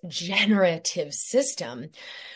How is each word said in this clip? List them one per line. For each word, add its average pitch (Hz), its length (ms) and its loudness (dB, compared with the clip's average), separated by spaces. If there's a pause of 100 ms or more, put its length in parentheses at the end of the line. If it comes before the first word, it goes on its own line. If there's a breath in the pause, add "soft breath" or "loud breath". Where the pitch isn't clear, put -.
generative 175 1080 2
system, 151 760 0 (440 loud breath)